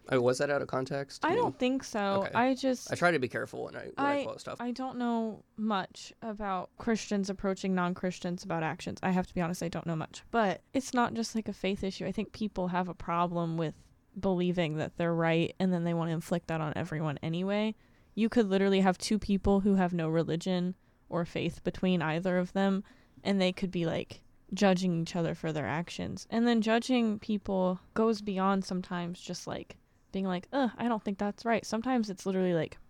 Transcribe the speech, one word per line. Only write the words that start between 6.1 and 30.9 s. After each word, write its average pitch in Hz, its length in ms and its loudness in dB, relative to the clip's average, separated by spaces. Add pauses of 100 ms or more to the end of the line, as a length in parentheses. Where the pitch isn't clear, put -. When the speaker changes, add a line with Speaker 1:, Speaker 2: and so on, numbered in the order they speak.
Speaker 2:
about 208 560 -4
Christians 202 520 0
approaching 190 460 -2
non-Christians 180 680 -2
about 165 200 -2
actions. 175 400 -6
I 185 80 2
have 180 160 2
to - 60 -18
be 180 80 -2
honest, 175 220 -4
I 165 60 -2
don't 170 180 -6
know 165 80 -2
much. - 360 -8
But 214 300 2 (120)
it's - 200 -2
not 240 200 2
just, 226 220 -4
like, 220 120 -4
a 202 60 -4
faith 196 300 -2
issue. 190 220 -4
I 190 60 -2
think 196 220 -4
people 190 360 -4
have 180 200 0
a 165 40 -8
problem 170 640 0
with 160 180 -2 (440)
believing 180 580 2
that - 200 -4
they're 170 180 2
right, 165 440 2
and 185 120 2
then 170 120 2
they 170 100 2
wanna 165 180 0
inflict 170 360 -2
that 160 140 -2
on 151 140 -4
everyone 156 480 -4
anyway. 196 520 -2 (400)
You 220 120 4
could 220 220 4
literally 196 320 6
have 190 160 4
two - 220 0
people 196 420 4
who 196 140 4
have 180 180 4
no 165 160 0
religion 170 680 0 (340)
or 170 160 -2
faith - 380 -4
between 185 380 2
either 170 360 0
of 180 160 0
them, 196 300 2 (400)
and 196 160 2
they 185 140 4
could 185 180 -2
be, 170 140 0
like, - 360 -4 (320)
judging 185 480 4
each 165 140 -4
other 165 200 0
for 160 180 -4
their 143 140 -2
actions. 170 600 -6
And 226 160 2
then 233 160 4
judging 226 580 2
people 185 600 0 (140)
goes 220 280 2
beyond 190 440 2
sometimes 180 560 -6
just, - 260 -10
like, - 300 -8 (340)
being 190 140 -2
like, 185 260 -2
"Ugh, 254 260 2
I 233 120 0
don't 220 120 0